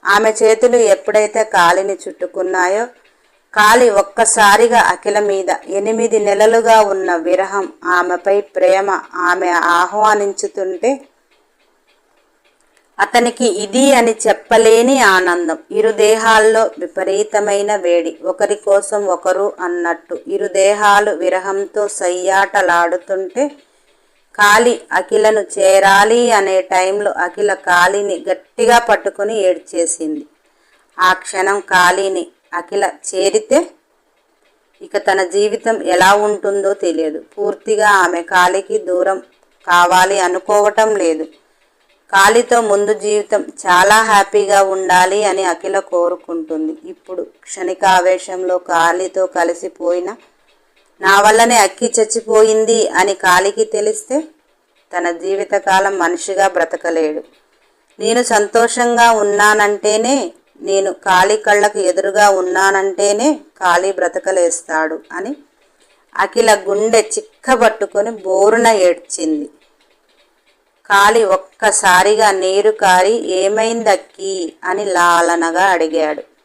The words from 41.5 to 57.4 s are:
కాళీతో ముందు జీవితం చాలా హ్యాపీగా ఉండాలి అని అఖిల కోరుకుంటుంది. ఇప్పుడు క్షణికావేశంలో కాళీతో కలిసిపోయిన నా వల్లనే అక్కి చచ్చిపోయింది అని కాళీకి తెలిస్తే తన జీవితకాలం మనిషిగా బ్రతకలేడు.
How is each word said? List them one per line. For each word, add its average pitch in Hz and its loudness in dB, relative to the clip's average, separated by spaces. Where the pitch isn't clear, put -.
కాళీతో 233 4
ముందు 208 0
జీవితం 208 -2
చాలా 196 2
హ్యాపీగా 202 2
ఉండాలి 190 0
అని 190 -2
అఖిల 185 -4
కోరుకుంటుంది. 165 -6
ఇప్పుడు 180 -14
క్షణికావేశంలో 185 -2
కాళీతో 175 -2
కలిసిపోయిన 175 -6
నా 196 4
వల్లనే 214 4
అక్కి 214 0
చచ్చిపోయింది 220 0
అని 190 0
కాళీకి 196 0
తెలిస్తే 220 -4
తన 175 -2
జీవితకాలం 196 -2
మనిషిగా 180 -2
బ్రతకలేడు. 165 -4